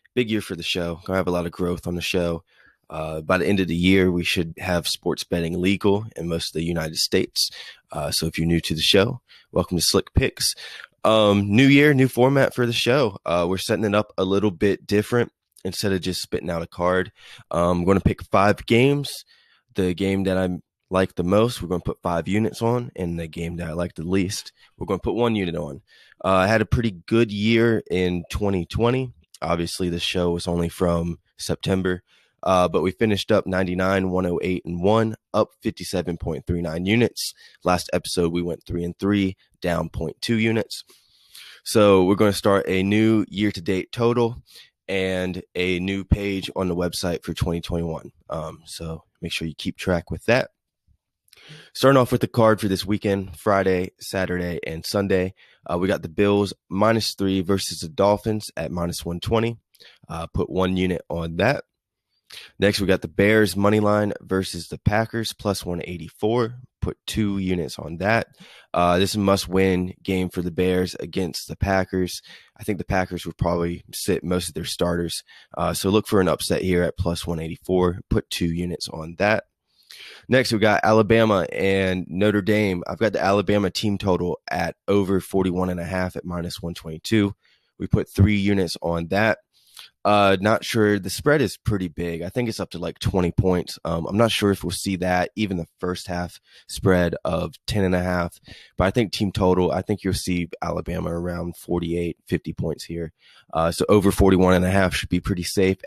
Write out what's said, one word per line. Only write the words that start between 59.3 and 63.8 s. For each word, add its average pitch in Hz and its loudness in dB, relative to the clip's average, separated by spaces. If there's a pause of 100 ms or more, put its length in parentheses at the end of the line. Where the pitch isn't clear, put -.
Uh, 82 -8
put - -4
one 92 0
unit 92 0
on 85 -6
that. 107 0 (920)
Next, 101 2
we 98 -2
got 92 2
the 82 -6
Bears 101 4
money 104 2